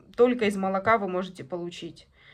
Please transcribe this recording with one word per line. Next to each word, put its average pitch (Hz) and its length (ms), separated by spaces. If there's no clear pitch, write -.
только 240 280
из 202 120
молока 190 420
вы 202 100
можете 180 360
получить. 175 600